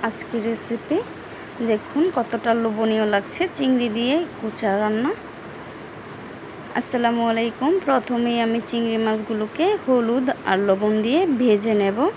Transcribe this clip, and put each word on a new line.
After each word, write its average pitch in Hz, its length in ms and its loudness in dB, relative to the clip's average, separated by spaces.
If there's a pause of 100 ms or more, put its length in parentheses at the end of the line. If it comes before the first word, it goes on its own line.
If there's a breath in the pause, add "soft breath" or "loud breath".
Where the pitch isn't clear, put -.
আজকের 226 360 -6
রেসিপি। 226 540 -2 (720 loud breath)
দেখুন 220 340 0 (120)
কতটা 233 360 0 (120)
লোভনীয় 220 500 2
লাগছে 202 300 0 (120)
চিংড়ি 254 320 2 (100)
দিয়ে 240 180 2 (220)
কোচা 220 420 -2
রান্না। 214 320 2 (1600)
আসসালামু 233 520 0
আলাইকুম। 233 440 0 (140)
প্রথমেই 240 600 2
আমি 226 140 0 (100)
চিংড়ি 233 360 0
মাছগুলোকে 220 600 -2 (160)
হলুদ 247 440 2 (200)
আর 190 120 2 (100)
লবণ 202 340 4
দিয়ে 254 200 2 (180)
ভেজে 220 420 4
নেব। 196 160 2 (180)